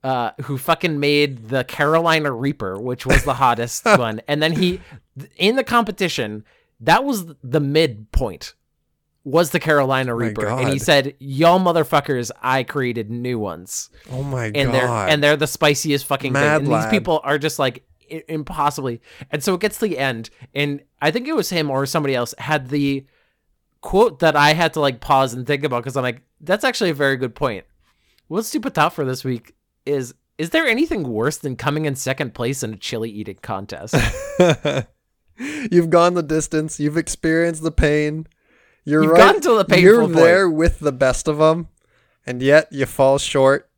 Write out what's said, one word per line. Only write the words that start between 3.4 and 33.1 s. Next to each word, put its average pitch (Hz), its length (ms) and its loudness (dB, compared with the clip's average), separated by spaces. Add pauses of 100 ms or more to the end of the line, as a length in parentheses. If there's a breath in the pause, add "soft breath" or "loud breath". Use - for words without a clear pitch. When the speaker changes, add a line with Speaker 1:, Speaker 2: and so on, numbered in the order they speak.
Speaker 1:
hottest 117 400 0
one. 120 420 4
And 147 160 0
then 165 80 2
he, 180 300 0 (560 loud breath)
in 208 180 2
the 269 80 0
competition, 175 800 -2 (380)
that 185 240 4
was 214 200 -4 (160)
the 135 200 0
midpoint, 135 920 -2 (680)
was 147 280 0
the 165 100 0
Carolina 131 520 0
Speaker 2:
My 117 120 -2
Speaker 1:
Reaper. 107 220 -4
And 131 200 -2
he 139 100 0
Speaker 2:
God. 110 40 -4
Speaker 1:
said, 139 380 2
"Y'all 156 420 4
motherfuckers, 147 680 0 (120)
I 127 220 0
created 120 460 -4
new 120 300 -6
ones." 90 500 -8 (220 soft breath)
Speaker 2:
Oh 131 120 -6
my 127 240 -4
Speaker 1:
And 127 260 0
they're, 131 140 2
Speaker 2:
God. 110 220 0
Speaker 1:
and 147 140 2
they're 147 140 4
the 143 100 -2
spiciest 147 580 0
fucking 135 280 -4
Speaker 2:
Mad 139 80 2 (160)
Speaker 1:
thing. - 80 2
And - 20 -2
Speaker 2:
lad. 110 240 0
Speaker 1:
these 208 80 2
people 156 240 0
are 143 140 0
just, 147 220 -4
like, 131 260 -4 (260)
i-, 160 160 -12
impossibly. 147 720 -4 (320 loud breath)
And 147 100 -4
so 190 120 -2
it 180 80 -4
gets 208 180 -2
to 220 80 0
the 156 100 -4
end, 127 320 -4 (240 soft breath)
and 143 280 -4 (200)
I 151 100 2
think 247 180 -4
it 330 40 -2
was 233 160 -2
him 156 220 -2
or 135 140 0
somebody 139 280 -2
else 120 260 -2
had 143 280 -4
the 139 380 -2 (760)
quote 190 380 2
that 156 160 4
I 147 180 6
had 165 200 0
to, 156 80 -2
like, 135 180 0
pause 135 340 2
and 123 140 -10
think 143 160 -2
about, 123 220 -4
'cause 131 100 -8
I'm 131 80 -2
like, 123 180 -4 (200)
"That's 180 240 -2
actually 220 240 0
a 156 40 -2
very 139 240 0
good 123 180 -6
point." 113 300 -4 (640)
What's 214 220 -4
Super 262 200 -6
Top 160 240 0
for 147 120 -4
this 127 180 -6
week 123 320 -8 (300)
is, 135 280 -4 (240)
is 165 120 -6
there 320 180 2
anything 254 360 0
worse 123 340 -2
than 131 180 -8
coming 147 300 -4
in 139 100 -2
second 131 380 -6
place 127 280 -4
in 110 120 -6
a 98 40 -14
chili 113 320 -6
eating 104 320 -12